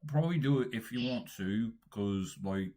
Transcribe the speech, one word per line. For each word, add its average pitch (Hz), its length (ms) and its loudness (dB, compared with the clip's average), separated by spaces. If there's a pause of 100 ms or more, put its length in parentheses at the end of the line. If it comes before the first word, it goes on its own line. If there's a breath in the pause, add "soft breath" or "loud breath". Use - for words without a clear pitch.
probably 160 300 4
do 139 240 4
it 123 120 0
if 110 180 -4
you 123 180 -2
want 123 280 -4
to, 104 340 -2 (140)
because, 98 580 -2
like 95 340 -2